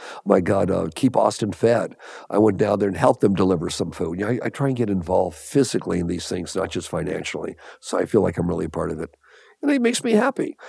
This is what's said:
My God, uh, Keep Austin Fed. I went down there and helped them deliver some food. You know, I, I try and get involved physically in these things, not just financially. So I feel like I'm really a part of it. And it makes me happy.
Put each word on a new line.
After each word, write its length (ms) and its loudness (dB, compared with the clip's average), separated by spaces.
My 140 6
God, 300 2
uh, 240 0
Keep 220 2
Austin 360 0
Fed. 420 2
I 80 0
went 200 6
down 220 2
there 80 2
and 100 -2
helped 240 2
them 120 4
deliver 360 2
some 200 -4
food. 300 -4
You 60 -2
know, 60 0
I, 140 -4
I 40 -2
try 180 -2
and 80 0
get 140 0
involved 460 0
physically 640 0
in 60 -2
these 220 -4
things, 260 -6
not 160 -2
just 180 -6
financially. 680 -6
So 180 -4
I 80 2
feel 160 4
like 160 0
I'm 100 0
really 180 -2
a 40 -6
part 200 -4
of 100 -6
it. 160 -10
And 80 0
it 120 2
makes 220 0
me 80 0
happy. 420 0